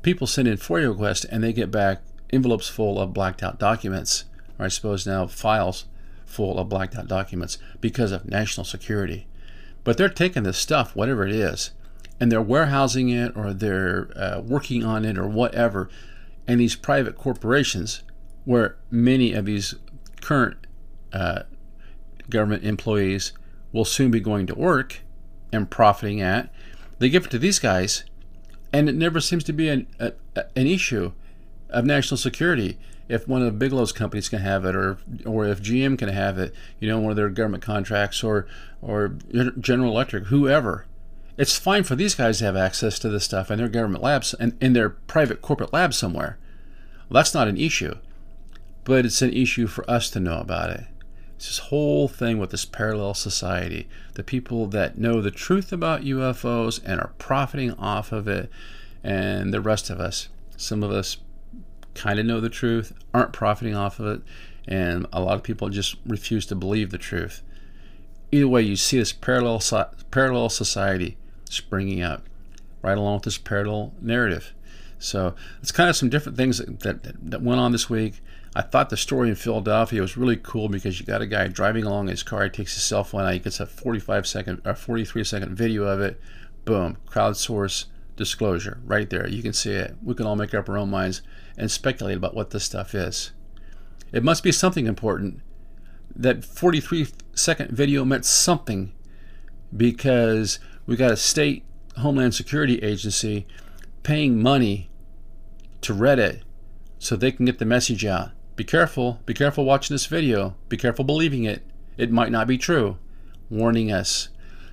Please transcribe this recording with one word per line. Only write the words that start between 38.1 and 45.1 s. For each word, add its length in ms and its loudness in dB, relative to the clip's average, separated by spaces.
or, 220 2
or 340 0
General 320 4
Electric, 320 0
whoever, 600 4
it's 200 4
fine 280 4
for 100 0
these 220 2
guys 220 4
to 60 0
have 120 2
access 420 2
to 100 -2
this 160 0
stuff 280 -2
in 60 0
their 100 0
government 340 0
labs 320 2
and 260 0
in 120 6
their 180 6
private 500 2